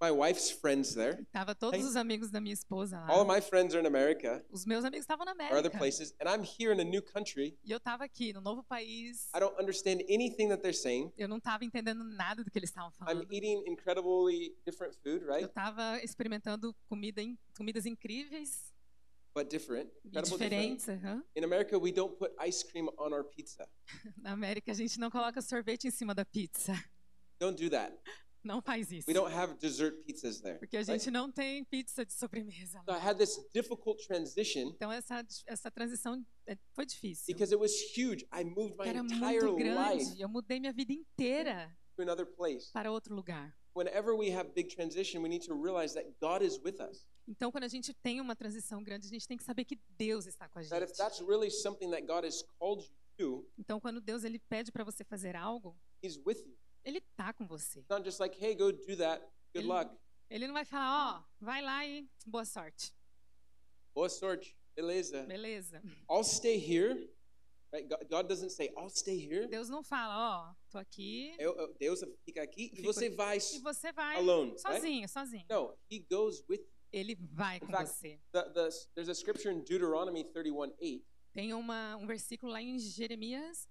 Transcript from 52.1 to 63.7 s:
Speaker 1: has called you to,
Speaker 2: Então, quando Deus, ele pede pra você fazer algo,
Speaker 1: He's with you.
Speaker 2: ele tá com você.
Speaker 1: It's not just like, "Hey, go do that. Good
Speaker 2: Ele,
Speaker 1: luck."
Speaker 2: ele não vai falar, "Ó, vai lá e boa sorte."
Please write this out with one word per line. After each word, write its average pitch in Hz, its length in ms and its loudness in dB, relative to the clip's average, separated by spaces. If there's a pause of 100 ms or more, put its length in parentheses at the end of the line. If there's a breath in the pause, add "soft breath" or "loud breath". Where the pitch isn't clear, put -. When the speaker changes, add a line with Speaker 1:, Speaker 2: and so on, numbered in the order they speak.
Speaker 1:
has - 180 -4 (160)
called 196 240 0 (360)
you 135 240 0
to, - 60 -16 (100)
Speaker 2:
Então, 214 200 -4
quando 233 220 -6
Deus, 220 240 -4
ele 226 140 -4 (100)
pede 233 240 -4
pra 233 100 -4
você 208 220 -8
fazer 185 320 -6
algo, 190 420 -6 (240)
Speaker 1:
He's 170 140 -8 (100)
with 226 180 0
you. 131 120 -18 (260)
Speaker 2:
ele 285 180 -4 (140)
tá 196 180 -4
com 214 140 -8
você. 156 340 -8
Speaker 1:
It's 131 80 -20
not 202 160 0
just 185 140 -6
like, 185 260 0
"Hey, 220 120 2
go 196 160 6
do 185 240 -6
that. 165 240 2 (340)
Good 175 40 -2
Speaker 2:
Ele, 202 100 -2
Speaker 1:
luck." 180 280 0 (320)
Speaker 2:
ele 226 200 -4
não 285 60 -8
vai 294 100 0
falar, 277 560 2
"Ó, - 40 -18 (200)
vai 262 180 -2
lá 277 240 -2
e 285 220 -8 (180)
boa 220 180 -2
sorte." - 480 -8 (1040)